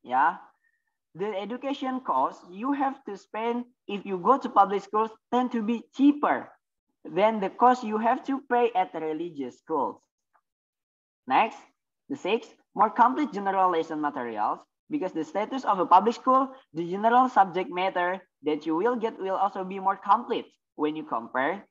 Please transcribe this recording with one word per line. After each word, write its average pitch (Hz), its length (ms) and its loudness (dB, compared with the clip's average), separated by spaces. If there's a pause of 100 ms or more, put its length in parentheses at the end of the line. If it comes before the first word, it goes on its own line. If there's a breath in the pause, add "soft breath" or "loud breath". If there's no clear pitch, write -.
Yeah, 139 340 2 (800)
the 202 160 -6
education 254 680 -6
costs 147 500 -2
you 214 220 -6
have 269 320 -4
to 202 120 -10
spend 233 480 -6 (240)
if 202 160 -8
you 196 140 -4
go 202 180 4
to 262 120 -6
public 196 360 2
schools 220 260 -2 (220)
tend 247 200 0
to 233 100 -2
be 226 200 -2 (140)
cheaper 247 560 4 (520)
than 202 360 2
the 190 80 -2
cost 247 340 4
you 214 160 -4
have 233 260 0
to 277 260 -4
pay 240 260 4
at 185 160 -2
the 165 80 -8
religious 156 580 -8
schools. 135 380 -4 (1300)
Next, 147 320 2 (500)
the 139 80 -8
sixth, - 380 -4 (200)
more 208 160 2
complete 247 420 2
general 190 400 0
lesson 160 280 -2
materials. 131 600 -4 (280)
Because 151 240 -4
the 160 120 -4
status 214 400 -6
of 196 160 2
a 170 60 2
public 196 280 6
school, 262 380 2 (200 loud breath)
the 170 160 -6
general 226 400 2
subject 185 420 2
matter 180 520 -2 (220)
that 151 220 -2
you 160 100 0
will 226 180 0
get 220 240 -4
will 190 160 -4
also 196 300 -2
be 190 160 -8
more 196 160 0
complete 214 500 0 (300)
when 151 180 -2
you 156 80 -8
compare 131 680 -4